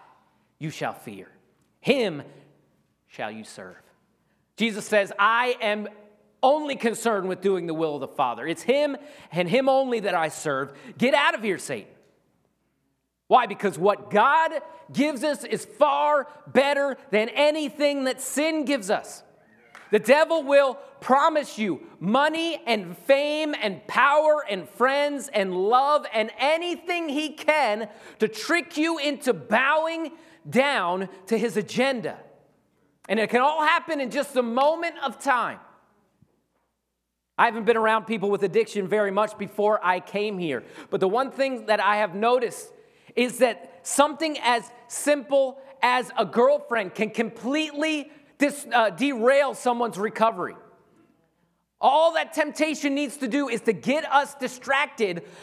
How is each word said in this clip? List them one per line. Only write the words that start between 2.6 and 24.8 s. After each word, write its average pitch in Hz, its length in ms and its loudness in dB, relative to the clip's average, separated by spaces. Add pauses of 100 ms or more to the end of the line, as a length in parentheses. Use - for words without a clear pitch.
shall 110 240 -10
you 110 120 -14
serve." 92 320 -18 (800)
Jesus 214 300 -4
says, 202 320 2
"I 233 440 2
am 208 260 -2 (560)
only 285 320 2
concerned 208 540 -2
with 185 100 -4
doing 185 280 0
the 165 60 -4
will 156 220 -2
of 135 60 -6
the 127 60 -6
Father. 120 380 -2
It's 160 180 -6
him 285 340 2 (340)
and 175 160 0
him 262 220 2
only 262 320 2
that 190 120 -2
I 165 140 0
serve. 139 460 -4 (240)
Get 262 160 4
out 302 200 4
of 277 80 -6
here, 196 160 -2
Satan." 117 320 -10 (1400)
Why? 233 180 6
Because 190 320 -4
what 196 320 0
God 285 400 4 (400)
gives 254 320 0
us 294 220 -2
is 220 200 -6
far 294 640 2 (180)
better 277 520 2 (120)
than 214 200 0
anything 285 760 0
that 254 180 -2
sin 311 440 -2
gives 220 260 -2
us. - 320 -4 (680)
The 214 80 4
devil 302 440 4
will 269 320 4 (240)
promise 294 580 2
you 202 240 -2 (180)
money 302 680 0
and 190 280 -4
fame 294 640 0
and 196 280 -6
power 294 600 2
and 190 220 -6
friends 277 640 -2